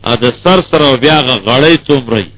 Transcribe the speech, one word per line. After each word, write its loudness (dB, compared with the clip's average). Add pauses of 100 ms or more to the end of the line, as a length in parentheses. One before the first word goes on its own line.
او 0
د -2 (120)
سر 2 (120)
سره 2
بیا 2
هغه -2 (100)
غړی 2 (120)
څومره 0
وي؟ -6